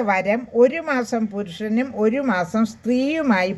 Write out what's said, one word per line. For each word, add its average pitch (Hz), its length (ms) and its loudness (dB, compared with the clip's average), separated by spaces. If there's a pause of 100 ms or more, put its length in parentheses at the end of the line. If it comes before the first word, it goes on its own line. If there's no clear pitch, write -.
വരം 196 320 0 (200)
ഒരു 269 260 4
മാസം 247 360 -2 (100)
പുരുഷനും 214 560 -4 (140)
ഒരു 226 180 2 (100)
മാസം 180 400 0
സ്ത്രീയുമായി 247 880 0